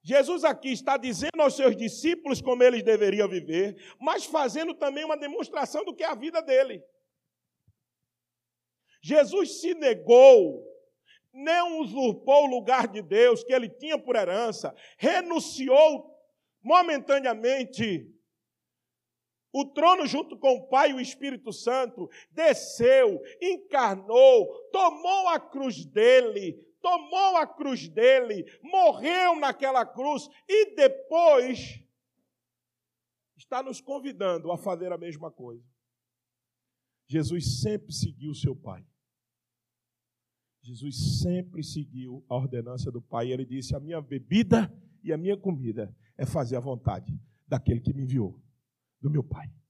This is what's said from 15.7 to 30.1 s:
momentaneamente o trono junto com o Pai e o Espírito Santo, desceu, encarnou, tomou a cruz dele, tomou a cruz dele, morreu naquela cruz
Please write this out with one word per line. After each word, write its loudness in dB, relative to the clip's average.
momentaneamente 0
o -4
trono 4
junto -6
com 4
o -6
Pai 2
e -6
o -8
Espírito -10
Santo, -4
desceu, 2
encarnou, 4
tomou 0
a 0
cruz -8
dele, 2
tomou 0
a 2
cruz -8
dele, 2
morreu 2
naquela -2
cruz -6